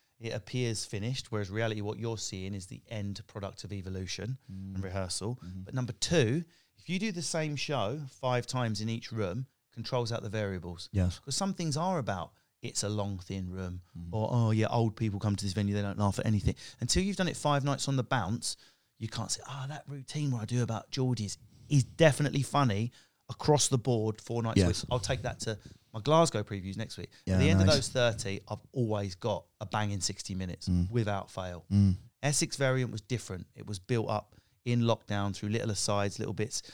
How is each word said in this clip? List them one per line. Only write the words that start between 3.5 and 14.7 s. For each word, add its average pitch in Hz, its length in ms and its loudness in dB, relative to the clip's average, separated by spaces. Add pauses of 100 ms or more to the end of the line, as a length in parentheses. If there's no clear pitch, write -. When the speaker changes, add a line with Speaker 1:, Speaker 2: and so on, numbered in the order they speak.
Speaker 1:
of 101 100 -10
evolution 95 640 -6 (140)
Speaker 2:
Mm. 95 240 -10
Speaker 1:
and 95 80 -4
rehearsal. 95 600 -4
Speaker 2:
Mm-hmm. 92 200 -12
Speaker 1:
But 95 100 -14
number 123 200 -4
two, 156 500 2 (340)
if - 120 -20
you 180 100 0
do 220 120 -2
the 175 100 -6
same 156 340 -2
show 131 440 0 (220)
five 123 260 2
times 113 340 -2
in 110 80 -2
each 113 220 -4
room, 110 360 -2 (260)
controls 117 380 -2
out 117 120 -4
the 110 60 -6
variables. 92 600 -4
Speaker 2:
Yes. 90 280 4
Speaker 1:
'Cause - 160 -6
some 196 200 0
things 160 200 -2
are 175 220 0
about, 98 340 -4 (300)
"It's - 220 -6
a 104 60 0
long, 101 300 -2
thin 92 320 -6
room," 90 300 -6 (160)
Speaker 2:
Mm. 85 140 -12
Speaker 1:
or, 107 200 0
"Oh, 117 200 4
yeah, 110 160 4
old 113 280 2